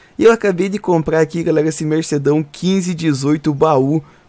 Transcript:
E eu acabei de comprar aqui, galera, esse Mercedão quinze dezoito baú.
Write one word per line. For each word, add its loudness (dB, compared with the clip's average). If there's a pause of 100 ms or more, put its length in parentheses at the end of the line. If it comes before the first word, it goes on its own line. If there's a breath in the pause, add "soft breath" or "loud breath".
(180 soft breath)
E 2
eu 8
acabei 0
de -4
comprar 0
aqui, -2
galera, 0
esse -4
Mercedão 0
quinze -2
dezoito -2
baú. 2 (260 soft breath)